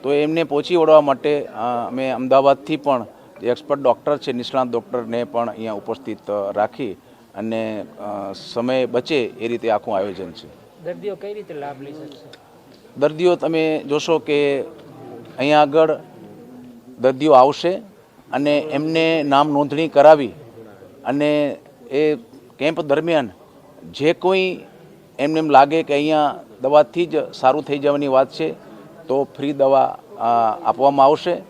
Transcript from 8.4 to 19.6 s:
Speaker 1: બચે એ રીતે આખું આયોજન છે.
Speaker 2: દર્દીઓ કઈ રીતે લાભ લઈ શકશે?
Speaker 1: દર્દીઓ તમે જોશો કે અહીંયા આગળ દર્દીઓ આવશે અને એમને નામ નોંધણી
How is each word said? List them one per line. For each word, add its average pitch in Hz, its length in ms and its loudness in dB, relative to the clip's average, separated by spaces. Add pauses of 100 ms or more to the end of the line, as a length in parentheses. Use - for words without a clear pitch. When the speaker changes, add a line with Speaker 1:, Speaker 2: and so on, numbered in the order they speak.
Speaker 1:
બચે 123 300 -4
એ 113 320 -4
રીતે 117 220 -6
આખું 107 280 -2
આયોજન 95 340 -6
છે. - 340 -20 (180)
Speaker 2:
દર્દીઓ 180 320 -10
કઈ 202 180 -14
રીતે 208 200 -14
લાભ 143 280 -14
લઈ 143 100 -16
શકશે? 151 540 -20 (520)
Speaker 1:
દર્દીઓ 156 380 2
તમે 160 540 -2
જોશો 151 300 0
કે 143 420 0 (760)
અહીંયા 151 240 4
આગળ 151 380 2 (1000)
દર્દીઓ 131 320 2
આવશે 147 500 4 (520)
અને 143 260 2
એમને 160 640 0
નામ 143 260 2
નોંધણી 143 380 -2